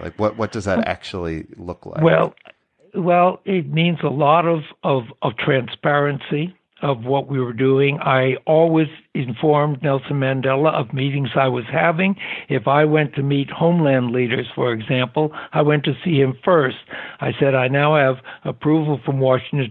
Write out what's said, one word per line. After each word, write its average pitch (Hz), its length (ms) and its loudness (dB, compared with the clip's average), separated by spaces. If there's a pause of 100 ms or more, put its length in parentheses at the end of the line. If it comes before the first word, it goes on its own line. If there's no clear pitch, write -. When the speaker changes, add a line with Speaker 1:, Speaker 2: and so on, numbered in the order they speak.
Speaker 1:
Like, 82 160 -12
what, 107 180 -2
what 107 160 -4
does 101 140 -6
that 98 200 0
actually 85 600 -6 (100)
look 87 300 -14
like? 80 160 -6
Speaker 2:
Well, 165 320 4 (600)
well, 175 520 2
it 170 260 -4
means 160 300 0
a 156 60 0
lot 151 380 2
of, 165 140 0 (220)
of, 135 220 0 (180)
of 127 160 -4
transparency 143 1160 -2 (280)
of 131 220 -2
what 135 240 -2
we 139 100 -4
were 120 140 -2
doing. 135 480 2
I 131 360 0 (100)
always 160 420 4 (260)
informed 147 680 0
Nelson 143 360 -2
Mandela 135 540 0
of 147 220 -4
meetings 135 420 -2
I 135 100 4
was 123 240 -2
having. 170 460 0 (320)
If 135 180 -2
I 147 200 4
went 151 280 2
to 143 80 -4
meet 139 280 -2
Homeland 143 640 2
leaders, 123 420 -2
for 127 180 0
example, 127 580 -2 (220)
I 156 80 0
went 147 240 2
to 151 80 -2 (100)
see 165 180 0
him 131 220 2
first. 143 360 2 (420)
I 135 180 -4
said, 139 160 4
"I 127 140 2
now 143 280 2
have 131 200 2 (280)
approval 151 600 0
from 135 160 -2
Washington 127 500 0